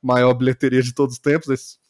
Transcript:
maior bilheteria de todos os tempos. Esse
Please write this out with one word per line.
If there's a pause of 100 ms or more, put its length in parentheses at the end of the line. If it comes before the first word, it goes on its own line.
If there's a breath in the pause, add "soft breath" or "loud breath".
maior
bilheteria
de
todos
os
tempos.
Esse (120)